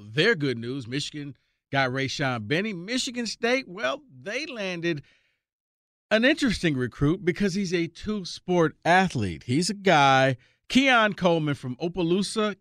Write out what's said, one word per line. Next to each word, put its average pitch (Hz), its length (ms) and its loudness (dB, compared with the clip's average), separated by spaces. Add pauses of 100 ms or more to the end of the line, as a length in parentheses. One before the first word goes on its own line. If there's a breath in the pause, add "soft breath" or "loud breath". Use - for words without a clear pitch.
(120)
their 180 220 2
good 139 240 -4
news. 123 280 -10
Michigan 143 500 -8 (360)
got 135 180 2
Rayshawn 131 560 -4
Benny. 190 260 -2
Michigan 233 540 -6
State, 247 420 -2
well, 254 340 -6 (200)
they 233 240 -8
landed 175 560 -6 (1080)
an 220 140 4
interesting 233 520 2
recruit 143 480 0
because 180 300 0
he's 190 180 -2
a 170 140 -2
two-sport 175 1000 -2
athlete. 139 600 2
He's 156 260 0
a 208 40 -4
guy, 139 640 6 (320)
Keon 240 460 4
Coleman 165 400 2
from 127 260 -8
Opelousas 190 800 -2